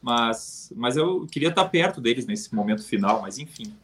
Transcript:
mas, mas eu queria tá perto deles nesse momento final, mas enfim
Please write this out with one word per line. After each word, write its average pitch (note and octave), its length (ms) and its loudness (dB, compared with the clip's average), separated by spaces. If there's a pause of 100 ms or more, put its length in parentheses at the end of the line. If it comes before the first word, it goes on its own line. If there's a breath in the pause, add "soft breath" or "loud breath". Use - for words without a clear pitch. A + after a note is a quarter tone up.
mas, A#2 720 -2
mas B2 220 0
eu E3 300 2
queria D#3 260 0
tá F#3 140 4
perto F#3 340 2
deles A#2+ 260 2
nesse G#2 280 -6
momento G#2+ 280 0
final, G#2 380 2
mas G2 180 -10
enfim A#2 460 -14